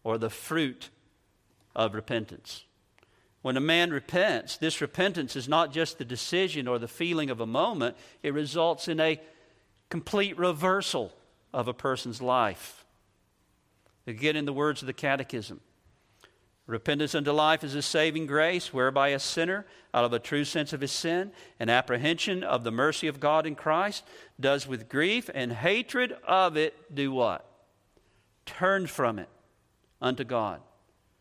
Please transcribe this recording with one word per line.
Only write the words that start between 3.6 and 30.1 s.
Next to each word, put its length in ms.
man 320
repents, 640
this 240
repentance 560
is 120
not 240
just 260
the 60
decision 640
or 140
the 80
feeling 420
of 100
a 60
moment. 500
It 140
results 540
in 100
a 220
complete 460
reversal 760
of 160
a 60
person's 460
life. 640
Again, 300
in 100
the 80
words 300
of 40
the 60
Catechism, 680
"Repentance 480
unto 180
life 320
is 100
a 80
saving 440
grace, 460
whereby 360
a 100
sinner, 480
out 120
of 80
a 80
true 240
sense 280
of 80
his 120
sin 400
and 100
apprehension 760
of 180
the 80
mercy 380
of 100
God 260
in 120
Christ, 480
does 300
with 200
grief 460
and 180
hatred 600
of 320
it," 380
do 160
what? 340
"Turn 400
from 320
it 100
unto 220